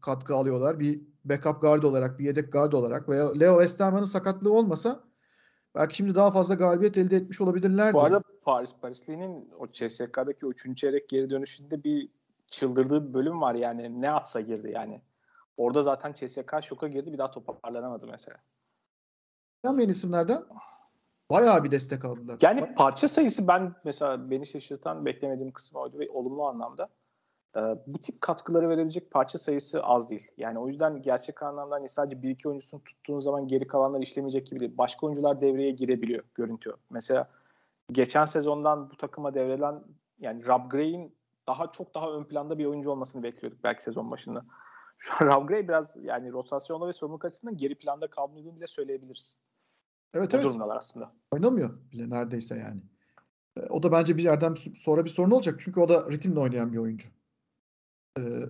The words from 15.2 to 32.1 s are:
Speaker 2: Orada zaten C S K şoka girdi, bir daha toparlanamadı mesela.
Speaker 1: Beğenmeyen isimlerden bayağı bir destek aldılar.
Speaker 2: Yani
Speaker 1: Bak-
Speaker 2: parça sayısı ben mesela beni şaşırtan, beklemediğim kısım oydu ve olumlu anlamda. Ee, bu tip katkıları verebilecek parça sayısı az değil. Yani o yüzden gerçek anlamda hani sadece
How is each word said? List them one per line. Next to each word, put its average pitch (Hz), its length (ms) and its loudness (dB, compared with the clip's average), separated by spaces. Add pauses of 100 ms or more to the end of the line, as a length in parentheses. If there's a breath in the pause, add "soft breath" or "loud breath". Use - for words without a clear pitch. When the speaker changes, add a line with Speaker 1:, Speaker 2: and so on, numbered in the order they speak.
Speaker 2:
Orada 127 240 2
zaten 143 320 -2
C 131 160 -10
S 127 160 -10
K 156 160 -4
şoka 151 260 -8
girdi, 156 260 -8
bir 143 40 -10
daha 147 140 -4
toparlanamadı 117 800 -12
mesela. - 260 -18 (1300)
Speaker 1:
Beğenmeyen 247 260 2
isimlerden 175 540 0 (880 loud breath)
bayağı 190 320 8
bir 139 80 -2
destek 131 340 -2
aldılar. 120 360 -10
Speaker 2:
Yani 214 200 8
Speaker 1:
Bak- - 160 -6
Speaker 2:
parça 135 300 6
sayısı 247 400 2
ben 180 360 4
mesela 135 480 -4
beni 135 140 -2
şaşırtan, 147 600 -8
beklemediğim 135 460 -4
kısım - 260 -18
oydu 131 220 -8
ve 147 100 -6
olumlu 135 380 -4
anlamda. 127 420 -8 (680)
Ee, 110 40 -2 (280)
bu 143 100 -8
tip - 240 -14
katkıları 170 480 0
verebilecek 165 420 -2
parça 135 260 0
sayısı 143 460 -4
az 120 260 2
değil. 104 280 -12
Yani 113 220 -6
o 123 80 -8
yüzden 147 340 -2
gerçek 135 420 -4
anlamda 143 320 -8
hani 139 140 -8
sadece 139 320 -4